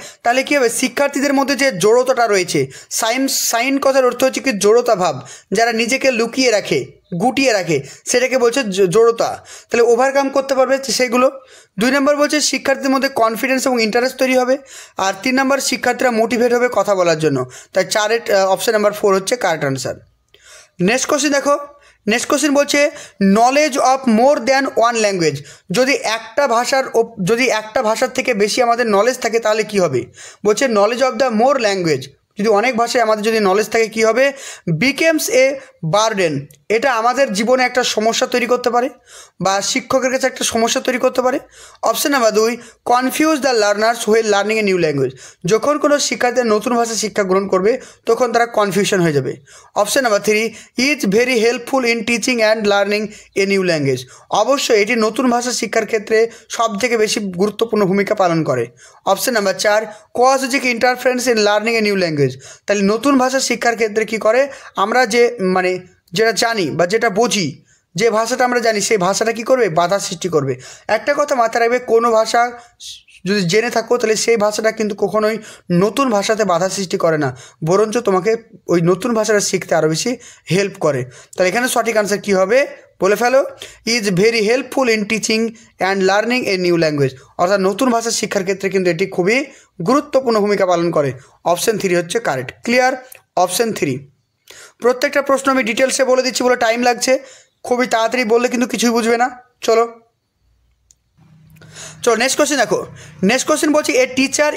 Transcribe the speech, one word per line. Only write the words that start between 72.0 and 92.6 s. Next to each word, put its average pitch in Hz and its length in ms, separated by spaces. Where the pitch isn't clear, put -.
ভাষা 226 400
যদি 202 160
জেনে 208 280
থাকো 233 280
তাহলে 220 180
সেই 233 220
ভাষাটা 214 340
কিন্তু 214 240
কখনোই 208 420
নতুন 214 380
ভাষাতে 208 360
বাধা 185 240
সৃষ্টি 190 280
করে 160 200
না, 131 200
বরঞ্চ 208 320
তোমাকে 208 380
ওই 175 140
নতুন 185 320
ভাষাটা 220 260
শিখতে 185 360
আরও 156 140
বেশি 233 280
হেল্প 196 280
করে। 139 240
তাহলে - 460
এখানে 240 180
সঠিক 226 300
আনসার 202 200
কী 196 160
হবে? 190 340
বলে 196 140
ফেলো, 247 300
is 233 160
very 208 460
helpful 262 380
in 220 120
teaching 220 480
and 190 200
learning 214 440
a 196 160
new 175 140
language। 151 400
অর্থাৎ 196 220
নতুন 202 320
ভাষা 233 200
শিক্ষার 208 320
ক্ষেত্রে 196 260
কিন্তু 180 220
এটি 170 140
খুবই 202 400
গুরুত্বপূর্ণ 262 580
ভূমিকা 202 260
পালন 175 260
করে। 143 220
অপশন 175 320
থ্রি 180 180
হচ্ছে 175 240
কারেক্ট। 135 340